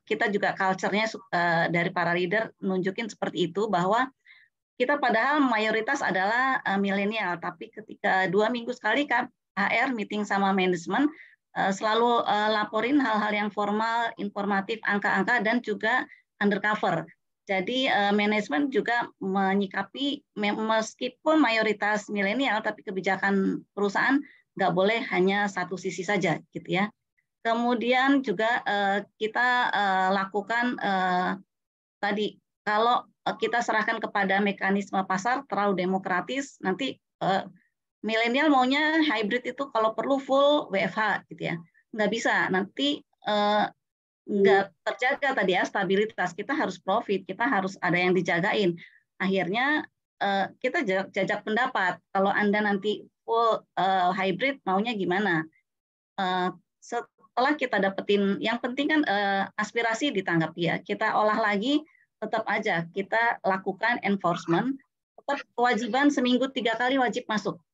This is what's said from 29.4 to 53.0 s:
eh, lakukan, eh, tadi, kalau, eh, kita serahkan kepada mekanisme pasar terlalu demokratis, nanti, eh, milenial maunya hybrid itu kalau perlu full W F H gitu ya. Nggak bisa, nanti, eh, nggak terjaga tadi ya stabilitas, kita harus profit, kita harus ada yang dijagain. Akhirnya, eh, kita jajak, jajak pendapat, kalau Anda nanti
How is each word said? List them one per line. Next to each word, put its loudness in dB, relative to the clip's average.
eh, 2
lakukan, -2
eh, 0
tadi, -2
kalau, 2
eh, -4
kita 0
serahkan -2
kepada 0
mekanisme 0
pasar -2
terlalu 0
demokratis, -2
nanti, -4
eh, 0
milenial 2
maunya 4
hybrid -2
itu -6
kalau 2
perlu 0
full 4
W 0
F -8
H 0
gitu -6
ya. -8
Nggak 2
bisa, 0
nanti, -2
eh, 2
nggak 4
terjaga -2
tadi 2
ya 2
stabilitas, -2
kita -10
harus -4
profit, -2
kita -2
harus -2
ada 0
yang 2
dijagain. 0
Akhirnya, -2
eh, -2
kita -2
jajak, -2
jajak -2
pendapat, -2
kalau 2
Anda 2
nanti -2